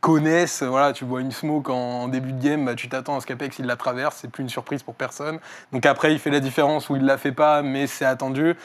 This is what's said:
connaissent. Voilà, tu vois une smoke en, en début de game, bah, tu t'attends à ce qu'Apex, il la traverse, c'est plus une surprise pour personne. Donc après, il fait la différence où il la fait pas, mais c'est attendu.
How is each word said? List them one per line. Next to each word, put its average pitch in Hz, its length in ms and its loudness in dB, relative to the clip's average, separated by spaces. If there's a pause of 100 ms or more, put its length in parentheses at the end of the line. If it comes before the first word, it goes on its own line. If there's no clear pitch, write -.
connaissent. 160 600 2
Voilà, 135 300 2
tu - 120 -8
vois 127 160 -4
une 131 120 -4
smoke 151 380 -2
en, 127 40 0
en 123 340 -4
début 131 240 -4
de 127 100 -6
game, 147 220 2
bah, 120 100 -2
tu 123 140 -10
t'attends 135 280 -4
à 131 40 -4
ce - 60 -14
qu'Apex, 131 320 -8
il 135 80 -6
la 120 100 -2
traverse, 131 440 -4
c'est 127 100 -14
plus - 120 -8
une 131 60 -6
surprise 131 340 -6
pour 117 120 -14
personne. 147 440 -6 (340)
Donc 127 140 2
après, 147 260 6
il 156 60 2
fait 151 120 -2
la 143 100 4
différence 143 480 2
où 143 80 0
il 135 80 2
la 135 140 4
fait 139 120 -2
pas, 147 320 4
mais 139 240 -2
c'est 135 200 -2
attendu. 135 480 0 (100)